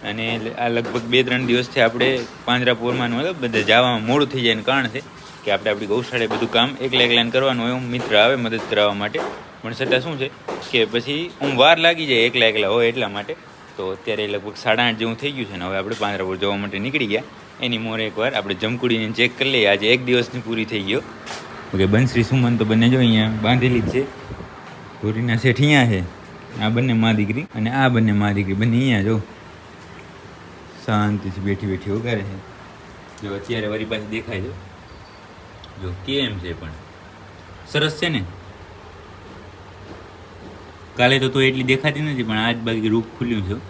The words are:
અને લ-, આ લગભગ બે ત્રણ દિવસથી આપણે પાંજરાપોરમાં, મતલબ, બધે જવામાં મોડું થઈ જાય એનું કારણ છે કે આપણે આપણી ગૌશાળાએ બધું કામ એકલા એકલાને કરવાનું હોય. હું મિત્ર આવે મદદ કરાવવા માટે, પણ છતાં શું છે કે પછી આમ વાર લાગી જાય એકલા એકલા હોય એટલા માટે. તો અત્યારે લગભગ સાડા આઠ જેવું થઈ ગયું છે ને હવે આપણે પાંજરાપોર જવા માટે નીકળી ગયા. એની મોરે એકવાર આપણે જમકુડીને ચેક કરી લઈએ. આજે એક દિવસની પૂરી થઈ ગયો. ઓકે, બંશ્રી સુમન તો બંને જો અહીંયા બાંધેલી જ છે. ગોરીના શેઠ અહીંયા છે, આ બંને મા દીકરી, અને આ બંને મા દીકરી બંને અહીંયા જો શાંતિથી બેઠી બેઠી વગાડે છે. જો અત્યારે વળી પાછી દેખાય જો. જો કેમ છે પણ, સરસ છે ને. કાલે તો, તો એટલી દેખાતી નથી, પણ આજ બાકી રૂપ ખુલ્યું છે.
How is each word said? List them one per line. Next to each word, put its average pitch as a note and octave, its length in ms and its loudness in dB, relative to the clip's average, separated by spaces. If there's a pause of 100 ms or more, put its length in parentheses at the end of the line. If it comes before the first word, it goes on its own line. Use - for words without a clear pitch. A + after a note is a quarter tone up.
અને A2+ 300 -4
લ-, A2+ 200 -6
આ A#2+ 100 0
લગભગ A#2 340 -2
બે B2 200 4
ત્રણ B2 240 0
દિવસથી B2 340 2
આપણે B2 400 4 (240)
પાંજરાપોરમાં, B2 680 0
મતલબ, D3+ 300 -2
બધે A2+ 220 0
જવામાં A#2 440 4
મોડું C#3 220 4
થઈ C3+ 120 -4
જાય A#2 120 2
એનું A2 120 -2
કારણ B2+ 240 2
છે B2+ 140 -8 (420)
કે G#2+ 60 -2
આપણે G2 200 0
આપણી G#2 160 -2
ગૌશાળાએ A#2 400 0
બધું A#2 240 -2
કામ B2+ 300 2
એકલા B2+ 220 2
એકલાને A#2+ 280 4
કરવાનું C3 340 2
હોય. A#2+ 80 0
હું B2+ 180 -4
મિત્ર A#2+ 260 0
આવે A#2 200 6
મદદ A2+ 240 -2 (100)
કરાવવા G#2 240 4
માટે, G#2 260 -4 (420)
પણ A2+ 100 -8
છતાં C3 280 0
શું D3+ 180 -6
છે C3 120 -4 (400)
કે A2+ 140 4
પછી C3+ 460 -4 (120)
આમ C#3 140 0
વાર D#3 220 8
લાગી D#3+ 280 2
જાય B2 140 4
એકલા A#2+ 260 4
એકલા G#2+ 220 2
હોય A#2 200 4
એટલા A#2 200 -2
માટે. G#2 260 -6 (420)
તો F#2+ 160 -4
અત્યારે G#2+ 340 -4
લગભગ G2+ 300 -6
સાડા A2+ 260 2
આઠ A#2 140 2
જેવું A2+ 200 -2
થઈ C#3+ 140 -6
ગયું C3 160 -6
છે G2 100 -10
ને F2 80 -6
હવે F#2+ 120 -2
આપણે G2 180 -4
પાંજરાપોર F#2+ 420 -2
જવા G2+ 200 -2
માટે G2+ 220 -4
નીકળી C3 280 -2
ગયા. G#2+ 160 -2 (380)
એની A#2+ 180 -2
મોરે A2 280 -4
એકવાર A2+ 280 -2
આપણે G2+ 200 -2
જમકુડીને A2 580 -2
ચેક A#2 260 0
કરી C3+ 120 0
લઈએ. A#2+ 160 4
આજે G2+ 200 4
એક B2+ 180 4
દિવસની B2 360 0
પૂરી A2+ 240 -4
થઈ A2 180 -4
ગયો. G#2+ 200 -2 (720)
ઓકે, F#2+ 120 4
બંશ્રી A#2+ 360 4
સુમન A#2+ 340 4
તો A2 80 2
બંને A2 240 6
જો C3 100 6
અહીંયા A2 300 6 (140)
બાંધેલી B2 380 4
જ F#2 120 0
છે. B2+ 100 2 (1000)
ગોરીના A2+ 340 0
શેઠ B2 240 2
અહીંયા C#3+ 260 6
છે, G2+ 160 2 (580)
આ G#2+ 80 0
બંને A#2+ 240 2
મા A2+ 200 4
દીકરી, G#2+ 420 0
અને A2+ 160 -2
આ C3+ 180 2
બંને A2+ 240 4
મા G#2 200 2
દીકરી G2 220 0
બંને A#2 220 2
અહીંયા B2 260 4
જો G#2+ 200 2 (1600)
શાંતિથી G#2 540 0
બેઠી G2 260 -2
બેઠી F#2+ 240 -2
વગાડે A2+ 300 -2
છે. F#2+ 160 -8 (880)
જો G2 80 -6
અત્યારે G#2+ 320 -4
વળી G#2+ 180 -4
પાછી G#2+ 260 -6
દેખાય A2 300 -6
જો. B2+ 120 -8 (1300)
જો F2+ 100 -6 (140)
કેમ C3 320 -4
છે E2+ 220 -10
પણ, E2 80 -12 (1040)
સરસ D3+ 280 0
છે F3+ 80 -2
ને. C3 140 -2 (2750)
કાલે B2+ 220 4
તો, C3 100 0
તો C3+ 120 0
એટલી C3 220 2
દેખાતી C3+ 380 0
નથી, D3 220 -2
પણ A2 140 -2
આજ A2+ 200 0
બાકી A2+ 320 -2
રૂપ A2 160 2 (140)
ખુલ્યું A2+ 300 -2
છે. G2 60 -2 (160)